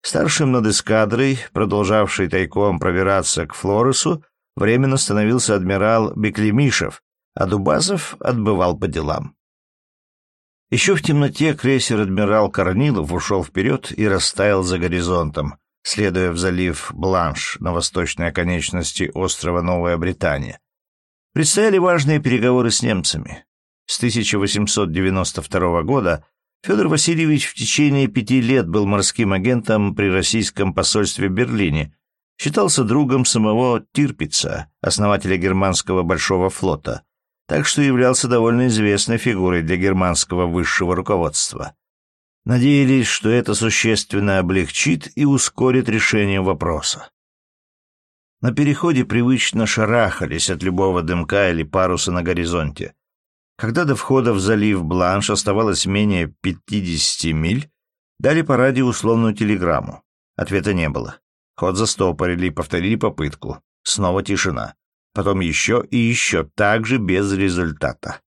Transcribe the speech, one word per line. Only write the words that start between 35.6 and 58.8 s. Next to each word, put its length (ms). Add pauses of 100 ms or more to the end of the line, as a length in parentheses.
Большого 480
флота – 520 (440)
так 200
что 160
являлся 460
довольно 400
известной 500
фигурой 440
для 140
германского 720
высшего 500
руководства. 800 (680)
Надеялись, 640
что 220
это 260
существенно 840
облегчит 760
и 80
ускорит 640
решение 520
вопроса. 720 (1300)
На 120
переходе 520
привычно 600
шарахались 840
от 140
любого 380
дымка 480
или 120
паруса 480
на 120
горизонте. 720 (640)
Когда 280
до 100
входа 380
в 80
залив 420
Бланш 480
оставалось 560
менее 400
пятидесяти 1040
миль, 420 (480)
дали 240
по 140
радио 300